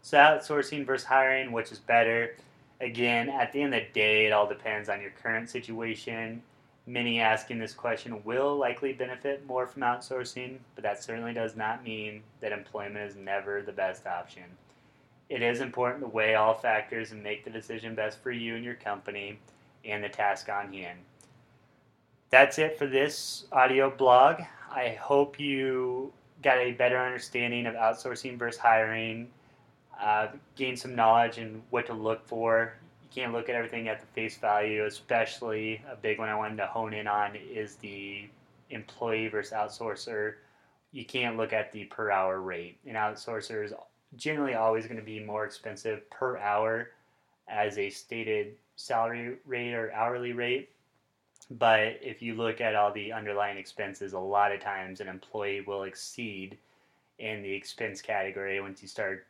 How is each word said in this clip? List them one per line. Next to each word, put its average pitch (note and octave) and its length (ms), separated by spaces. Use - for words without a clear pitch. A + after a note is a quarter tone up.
So - 140
outsourcing D3 680
versus C3 200
hiring, C3 460
which A2+ 180
is G#2+ 80
better? A#2 580
Again, A#2+ 480
at C3 240
the C#3 100
end C#3 120
of A2+ 80
the - 100
day, G#2+ 340
it G#2+ 60
all G#2 140
depends G#2 420
on G2+ 120
your G2+ 100
current A2+ 380
situation. A2+ 920
Many A#2+ 340
asking A2 380
this A2 160
question A2+ 480
will C3+ 340
likely C3 360
benefit B2+ 540
more B2+ 200
from C3+ 160
outsourcing, B2+ 760
but A2 100
that G#2 180
certainly A#2 300
does A2+ 240
not A2+ 260
mean G#2+ 400
that G#2+ 120
employment G2+ 580
is G2 60
never G2+ 460
the G2+ 100
best F#2+ 340
option. F2 380
It B2+ 140
is A#2+ 180
important B2+ 440
to A#2 40
weigh A2 280
all A2 180
factors A2 560
and G#2+ 120
make G#2 220
the A#2+ 60
decision A2+ 460
best G#2+ 260
for B2+ 80
you A#2 240
and A#2 100
your A#2+ 100
company G2+ 680
and G#2 200
the G#2 40
task G2+ 400
on G2+ 240
hand. F2+ 280
That's C3+ 280
it D#3 200
for C#3+ 80
this C#3 640
audio C3 400
blog. C3+ 520
I B2+ 200
hope C#3+ 400
you C3 720
got C3 160
a B2 140
better B2 260
understanding A#2+ 680
of A2+ 80
outsourcing A#2 640
versus A#2 220
hiring, A2+ 680
uh, G#2+ 280
gain B2+ 220
some B2+ 180
knowledge A#2 440
and A2 320
what A#2+ 160
to A#2+ 80
look A2 340
for. A2+ 460
You - 60
can't A#2 100
look A#2 160
at B2 60
everything A#2 340
at G#2+ 120
the - 80
face A2+ 280
value, G#2+ 480
especially A2 1080
a A#2+ 60
big G#2+ 220
one A2 100
I G#2+ 80
wanted G#2+ 220
to G2 80
hone A2 260
in G#2+ 140
on G#2 300
is G#2 400
the G2+ 520
employee A2 580
versus G#2+ 260
outsourcer. G#2+ 800
You C3+ 120
can't A#2+ 320
look A2+ 160
at G#2+ 200
the G#2 120
per G#2+ 260
hour F#2+ 300
rate. F2 460
An A#2+ 80
outsourcer G#2+ 720
is G#2 80
generally C#3+ 380
always A2+ 320
gonna A2+ 140
be G#2+ 200
more G#2+ 240
expensive G#2+ 640
per B2+ 280
hour A2 520
as G#2+ 300
a G2+ 100
stated G#2+ 680
salary A#2+ 640
rate A#2+ 260
or A2+ 200
hourly A#2+ 400
rate. B2 380
But A2 520
if A#2 200
you A2+ 120
look A2+ 260
at A2+ 140
all G#2 180
the G#2 200
underlying G#2 440
expenses, G2 580
a F#2+ 40
lot G2+ 340
of G2 80
times F#2+ 400
an G2 80
employee G2+ 520
will G2 240
exceed G2 760
in A2 240
the G2 100
expense G2+ 500
category G2 580
once G2 220
you G2 60
start F#2+ 420